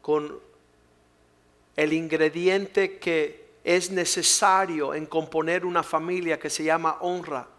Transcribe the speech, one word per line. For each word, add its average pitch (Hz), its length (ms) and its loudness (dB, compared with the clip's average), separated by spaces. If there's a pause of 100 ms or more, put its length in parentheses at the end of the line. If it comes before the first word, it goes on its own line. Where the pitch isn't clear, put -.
con 151 400 -2 (1300)
el 151 180 2
ingrediente 175 1040 0
que 156 540 -2 (100)
es 180 280 2
necesario 175 1040 2
en 156 120 -6
componer 160 580 -2
una 175 180 0
familia 165 560 -2
que 151 120 -8
se 156 140 -6
llama 160 360 2
honra 160 480 -6 (100)